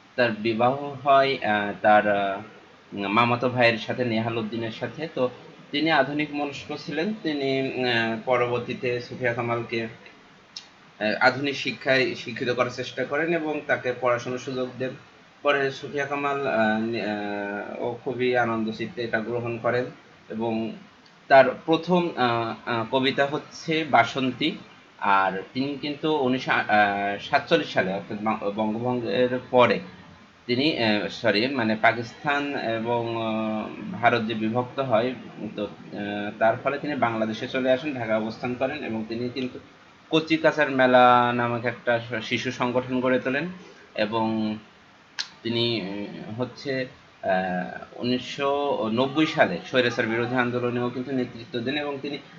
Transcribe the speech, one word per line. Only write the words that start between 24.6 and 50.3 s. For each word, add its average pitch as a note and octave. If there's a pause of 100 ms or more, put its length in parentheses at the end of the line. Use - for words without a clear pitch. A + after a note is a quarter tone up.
আর F#2+ (120)
তিনি C3+
কিন্তু D3+
উনিশশো C3 (720)
সাতচল্লিশ -
সালে, F#2+
অর্থাৎ G#2
বং-, G#2
বঙ্গভঙ্গের B2 (120)
পরে A#2 (640)
তিনি, C3
আহ, G#2+
সরি, A2
মানে A#2
পাকিস্তান C#3
এবং, A#2
আহ, A2 (240)
ভারত A#2
যে A2
বিভক্ত A#2
হয়, B2+ (420)
তো, G#2
আহ, G#2
তার A2+
ফলে C#3
তিনি D3
বাংলাদেশে A2+
চলে B2+
আসেন, C#3
ঢাকা A2
অবস্থান A2+
করেন C3
এবং A2
তিনি A#2+
কিন্তু B2+ (520)
কচি D#3+
কাচার D3+
মেলা B2
নামক A#2+
একটা A#2+ (220)
শিশু B2+
সংগঠন B2+
গড়ে B2+
তোলেন C#3+ (460)
এবং A2 (840)
তিনি, A#2
উম, F#2+
হচ্ছে, B2+ (360)
আহ, F#2 (160)
উনিশশো C3
নব্বই C#3
সালে A2+
স্বৈরাচার A#2+
বিরোধী A#2